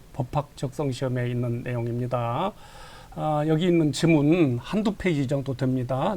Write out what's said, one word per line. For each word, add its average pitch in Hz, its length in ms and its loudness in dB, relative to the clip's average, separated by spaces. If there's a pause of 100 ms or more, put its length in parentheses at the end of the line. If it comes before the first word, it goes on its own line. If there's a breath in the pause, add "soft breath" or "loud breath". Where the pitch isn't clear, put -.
(140)
법학 - 440 -4
적성시험에 127 720 -2
있는 120 320 -2
내용입니다. 123 920 -2 (640 loud breath)
아, 156 300 0
여기 160 220 2
있는 165 240 4
지문 151 680 4
한두 208 360 -2
페이지 143 320 0
정도 139 280 -2
됩니다. 131 600 0